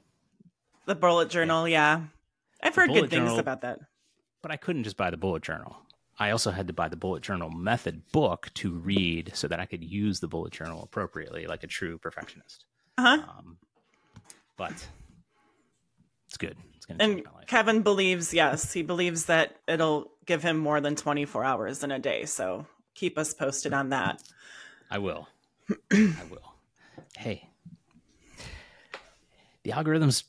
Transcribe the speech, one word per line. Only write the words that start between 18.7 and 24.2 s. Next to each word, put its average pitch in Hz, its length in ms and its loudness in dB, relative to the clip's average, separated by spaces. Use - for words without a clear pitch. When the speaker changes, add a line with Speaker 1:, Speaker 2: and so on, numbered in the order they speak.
Speaker 1:
he 170 120 -2
believes 170 420 -2
that 165 300 2
it'll 156 440 0
give 160 180 0
him 165 140 2
more 151 220 2
than 147 160 0
twenty-four 143 480 -2
hours 131 400 -2
in 139 80 -4
a 135 60 -2
day. - 280 -2
So 98 420 -4
keep - 240 -4
us 156 160 -4
posted 139 400 -2
on 139 160 0
that. 120 320 -2